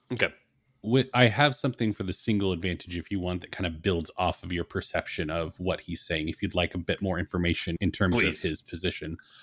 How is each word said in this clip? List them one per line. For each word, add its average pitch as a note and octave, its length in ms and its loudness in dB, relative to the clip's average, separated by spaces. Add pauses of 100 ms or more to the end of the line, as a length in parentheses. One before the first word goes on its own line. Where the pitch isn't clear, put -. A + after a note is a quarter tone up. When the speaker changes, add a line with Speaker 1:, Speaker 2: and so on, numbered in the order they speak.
(140)
Speaker 1:
Okay. A2 160 2 (540)
Speaker 2:
With, A#2+ 300 4
I B2 120 8
have C3 300 4
something A#2+ 380 0
for - 100 -6
the F#2 100 -2
single G2+ 400 2
advantage F2 440 -4
if - 140 -8
you G2 80 -2
want F2+ 220 -2
that - 100 -14
kind F#2 160 -2
of D#2+ 160 -4
builds E2+ 340 2
off F2 240 0
of F2 100 -8
your E2+ 120 -2
perception - 680 -4
of E2 300 -2
what F2+ 220 -2
he's E2+ 200 -8
saying, D#2+ 280 -2
if - 120 -6
you'd F#2 140 -2
like F2 180 2
a F#2 60 -2
bit - 220 -2
more F#2 180 0
information F2 640 0
in F2+ 100 2
terms F#2 240 4
Speaker 1:
Please. F#2+ 280 0
Speaker 2:
of F2+ 60 0
his D2+ 140 -6
position. E2 540 -6 (260)